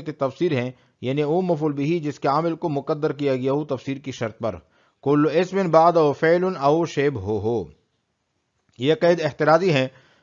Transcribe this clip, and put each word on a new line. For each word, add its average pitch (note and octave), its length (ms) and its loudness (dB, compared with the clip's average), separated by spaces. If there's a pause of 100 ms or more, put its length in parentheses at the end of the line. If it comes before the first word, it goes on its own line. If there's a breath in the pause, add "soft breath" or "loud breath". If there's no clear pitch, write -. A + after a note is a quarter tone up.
(120)
तफसीर C#3+ 420 -2
है, B2 200 -4 (280 soft breath)
यानी C3+ 220 -2
ओ D#3 180 0
मफूल D#3+ 320 0
बिही D3 260 -2
जिसके D3 300 -6
आमिल D#3+ 260 0
को F3 140 -6
मुकद्दर D3 440 -2
किया C3+ 220 0
गया C3 160 -2
हो D3 140 -2
तफसीर C3+ 340 -6
की C3+ 140 -12
शर्त A2 220 -8
पर। G2+ 240 -6 (440)
कुल्लु D3 340 4
इस्मिन F#3 320 0
बाद E3 260 6
औ D3+ 180 4
फ़ेलुन F3+ 420 0
औ D#3 320 2
शेब C#3+ 300 -2
हो G2+ 200 -4
हो। A2 180 -2 (1200)
यह C#3 180 2
कैद E3+ 240 2
एहतराजी D#3 500 2
है, C3 200 2 (320 soft breath)